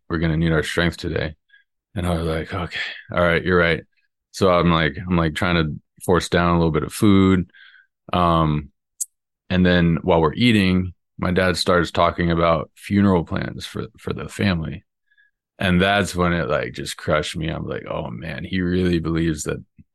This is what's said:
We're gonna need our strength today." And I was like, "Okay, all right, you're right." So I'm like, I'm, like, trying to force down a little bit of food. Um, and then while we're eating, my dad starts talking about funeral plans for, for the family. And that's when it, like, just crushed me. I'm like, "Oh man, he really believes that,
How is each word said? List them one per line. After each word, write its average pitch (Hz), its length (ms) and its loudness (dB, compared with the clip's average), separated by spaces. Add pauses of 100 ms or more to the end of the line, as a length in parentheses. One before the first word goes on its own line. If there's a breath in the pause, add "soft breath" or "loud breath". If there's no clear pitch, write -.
We're 82 100 -2
gonna 80 180 0
need 82 140 0
our 78 100 2
strength 85 360 -2
today." 78 380 -6 (600 soft breath)
And 87 100 -6
I 87 100 0
was 82 120 -4
like, 80 260 -6
"Okay, 87 260 -8 (320 loud breath)
all 90 100 0
right, 85 220 2
you're 90 140 2
right." 85 260 2 (480)
So 95 200 2
I'm 85 200 4
like, 80 260 0
I'm, 90 180 -4
like, 80 200 0
trying 87 200 0
to 78 240 -2 (260)
force 87 240 2
down 87 220 2
a 85 60 4
little 82 140 2
bit - 120 -2
of - 100 -10
food. 95 560 4 (640 soft breath)
Um, 80 560 0 (800)
and 90 160 2
then 87 380 2
while 85 180 4
we're 78 120 0
eating, 95 600 2 (240)
my 92 140 -2
dad 92 260 0
starts 87 340 0
talking 85 380 0
about 82 460 0
funeral 98 480 2
plans - 420 -8
for, - 220 -10 (100)
for - 160 -10
the - 160 -10
family. 82 540 -4 (760)
And 92 240 2
that's 98 340 0
when 87 180 2
it, 80 140 -2
like, 64 260 -4
just 69 240 -10
crushed - 400 -2
me. 80 100 -4
I'm 76 180 -6
like, - 240 -10
"Oh - 220 -8
man, 71 320 -12
he 90 180 -4
really 90 380 0
believes 82 440 -2
that, 76 200 -6 (320)